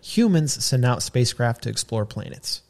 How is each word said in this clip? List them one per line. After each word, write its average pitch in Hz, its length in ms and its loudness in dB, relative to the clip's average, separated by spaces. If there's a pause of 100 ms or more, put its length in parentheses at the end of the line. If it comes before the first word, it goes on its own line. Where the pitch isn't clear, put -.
humans 165 600 2
send 127 220 2
out 123 180 2
spacecraft 120 640 0
to 123 60 -4
explore 113 360 -4
planets. - 640 -10